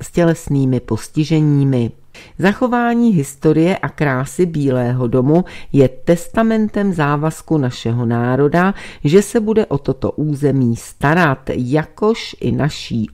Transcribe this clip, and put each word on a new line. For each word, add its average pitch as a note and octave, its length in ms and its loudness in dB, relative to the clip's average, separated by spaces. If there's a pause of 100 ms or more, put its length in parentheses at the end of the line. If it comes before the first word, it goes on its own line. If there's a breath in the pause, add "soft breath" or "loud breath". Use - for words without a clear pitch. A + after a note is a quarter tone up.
s - 80 -14
tělesnými C#3+ 680 0
postiženími. C#3 1080 0 (480 loud breath)
Zachování A#3 720 0
historie D#3+ 680 2
a C3+ 100 -8
krásy C#3 580 -2
Bílého B2+ 600 0
domu C3 380 4 (280 loud breath)
je C3+ 160 6
testamentem G#3+ 1040 0
závazku D#3 640 -2
našeho B2 480 -2
národa, C#3 680 2 (300 loud breath)
že E3+ 180 6
se A#3 180 -2
bude G#3+ 260 0
o C#3 120 -2
toto - 340 -4
území C3+ 640 0
starat, D3 800 0
jakož D3+ 840 -2
i - 120 -2
naší B2 600 -4